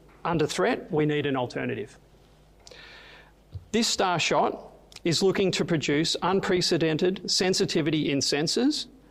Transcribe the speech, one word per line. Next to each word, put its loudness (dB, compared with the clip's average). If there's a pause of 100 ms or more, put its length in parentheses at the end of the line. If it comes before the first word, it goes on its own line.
(260)
under 0
threat, -2
we 2
need 0
an -2
alternative. -6 (1700)
This 2
Starshot 0 (360)
is 0
looking 2
to 0
produce 0
unprecedented 0
sensitivity 0
in 0
sensors 0 (240)